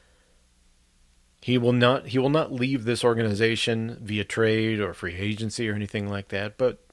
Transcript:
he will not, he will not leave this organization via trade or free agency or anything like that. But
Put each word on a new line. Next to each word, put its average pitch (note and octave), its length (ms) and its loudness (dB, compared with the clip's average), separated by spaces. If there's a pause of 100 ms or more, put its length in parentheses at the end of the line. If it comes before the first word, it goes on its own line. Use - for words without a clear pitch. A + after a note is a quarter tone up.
(1400)
he B2 160 2
will A#2+ 140 4
not, B2 360 4
he A#2 120 0
will C3 100 4
not D#3 220 2
leave C3 320 -2
this A#2 180 -2
organization A2+ 1000 2
via G#2 240 -4
trade A2 560 2
or F2+ 120 -2
free E2+ 220 -8
agency G#2+ 540 -4
or G#2 40 -2
anything G#2 360 -4
like G2+ 180 -8
that. G#2 300 -6
But A#2+ 220 0 (140)